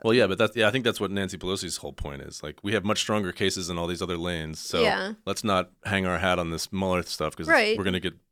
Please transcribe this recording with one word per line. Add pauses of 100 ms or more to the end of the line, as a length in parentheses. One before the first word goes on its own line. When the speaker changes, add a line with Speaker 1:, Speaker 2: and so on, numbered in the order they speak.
Speaker 1:
Well,
yeah,
but
that's,
yeah,
I
think
that's
what
Nancy
Pelosi's
whole
point
is.
Like,
we
have
much
stronger
cases
in
all
these
other
lanes,
so
Speaker 2:
Yeah. (120)
Speaker 1:
let's
not (140)
hang
our
hat
on
this
Mueller
stuff
'cause
it's,
Speaker 2:
Right.
Speaker 1:
we're
gonna
get (180)